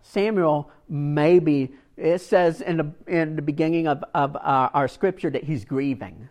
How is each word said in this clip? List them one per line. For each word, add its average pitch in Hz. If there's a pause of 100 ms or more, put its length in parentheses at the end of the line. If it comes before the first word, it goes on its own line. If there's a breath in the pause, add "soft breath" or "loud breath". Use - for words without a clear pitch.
Samuel, 180 (200 soft breath)
maybe, 147 (220 loud breath)
it 170
says 175
in 170
the, 151 (160)
in 160
the 156
beginning 160
of, 143 (100)
of, 143
uh, 135
our 139
scripture 185
that 135
he's 135
grieving. 127